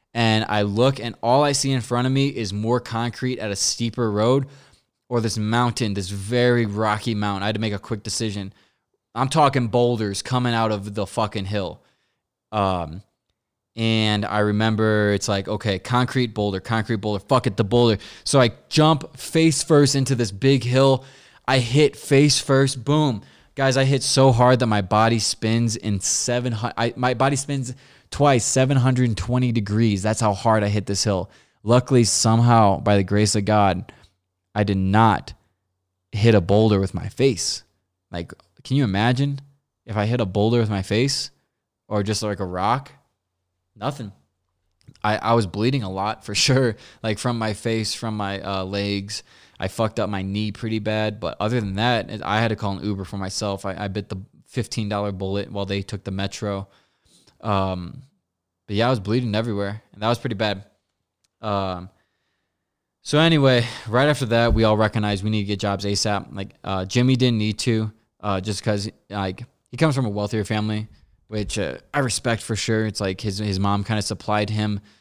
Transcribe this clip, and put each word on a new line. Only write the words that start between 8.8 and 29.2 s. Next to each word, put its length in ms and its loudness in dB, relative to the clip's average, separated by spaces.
I'm 140 -2
talking 400 2
boulders 520 0
coming 320 -2
out 180 0
of 240 -6
the 120 -4
fucking 400 -4
hill. 360 -6
Um, 520 -2
and 520 0
I 140 -2
remember 720 2
it's 140 -2
like, 200 -2
"Okay, 300 -4
concrete 560 -2
boulder, 260 -2
concrete 360 -2
boulder, 300 -4
fuck 200 2
it, 100 -2
the 80 0
boulder." 320 4
So 160 2
I 120 6
jump 480 2
face 460 2
first 320 6
into 200 0
this 160 0
big 320 2
hill. 440 4
I 100 4
hit 380 2
face 420 4
first, 460 2
boom. 380 0
Guys, 240 2
I 60 4
hit 180 2
so 280 6
hard 280 6
that 80 2
my 160 2
body 360 4
spins 580 0
in 240 -2
seven 520 -2
hu-, 240 -4
I, 200 0
my 180 0
body 220 2
spins 380 -6
twice, 340 4
seven 320 2
hundred 400 2
twenty 360 0